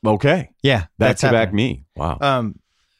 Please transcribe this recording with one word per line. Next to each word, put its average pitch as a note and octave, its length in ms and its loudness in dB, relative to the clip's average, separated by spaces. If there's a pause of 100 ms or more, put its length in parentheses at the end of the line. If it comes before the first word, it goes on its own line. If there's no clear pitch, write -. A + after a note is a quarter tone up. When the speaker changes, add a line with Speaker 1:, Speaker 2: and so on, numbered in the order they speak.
Speaker 1:
Okay. C#3 440 2 (140)
Speaker 2:
Yeah, C3+ 160 2
Speaker 1:
Back E2 100 -6 (100)
Speaker 2:
that's A2 220 2
Speaker 1:
to C#3 60 0
back B2 80 4
Speaker 2:
happening. G#2+ 220 0
Speaker 1:
me. A#2 280 -2 (100)
Wow. D#2 280 -4
Speaker 2:
Um, B2+ 360 -2 (420)